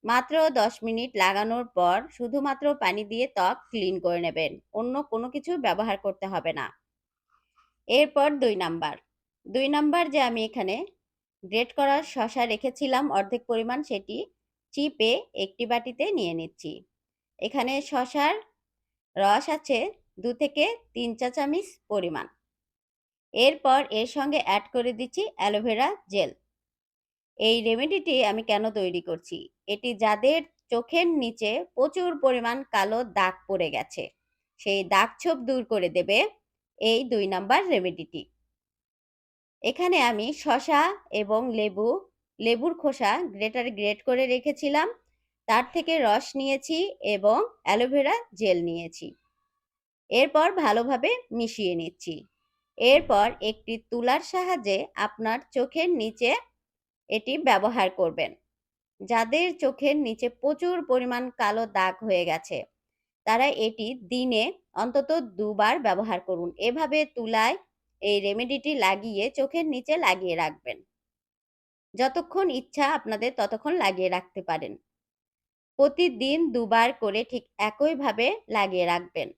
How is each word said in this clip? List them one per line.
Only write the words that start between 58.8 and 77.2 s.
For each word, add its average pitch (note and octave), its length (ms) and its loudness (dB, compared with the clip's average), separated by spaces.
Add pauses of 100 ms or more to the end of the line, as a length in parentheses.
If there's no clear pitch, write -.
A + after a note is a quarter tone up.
যাদের A#3 460 2 (120)
চোখের C#4 380 0
নিচে A#3+ 340 -2
প্রচুর D4+ 460 -2 (100)
পরিমাণ B3 360 0 (160)
কালো A3 280 0
দাগ F#3+ 340 0
হয়ে F#3+ 240 2
গেছে, E3 340 -4 (680)
তারা A#3 200 4 (120)
এটি A3 280 -2 (220)
দিনে B3 360 0 (300)
অন্তত B3+ 360 0 (260)
দুবার G#3 440 2
ব্যবহার G3+ 400 0
করুন। F3 280 -4 (100)
এভাবে C#4 400 0 (160)
তুলায় A3+ 420 0 (460)
এই G3+ 180 2
রেমেডিটি A#3+ 540 -2
লাগিয়ে G3+ 560 0
চোখের D4 360 -2
নিচে C#4+ 300 -4
লাগিয়ে F#3 400 0
রাখবেন। D3+ 420 -6 (1160)
যতক্ষণ E4+ 560 0
ইচ্ছা C4+ 440 -2
আপনাদের A3 420 -2
ততক্ষণ A3 400 -2
লাগিয়ে F#3 400 0
রাখতে F#3 260 -8
পারেন। D3+ 300 -6 (1080)
প্রতিদিন C#4 600 2 (140)
দুবার A3+ 360 4 (120)
করে G#3 240 0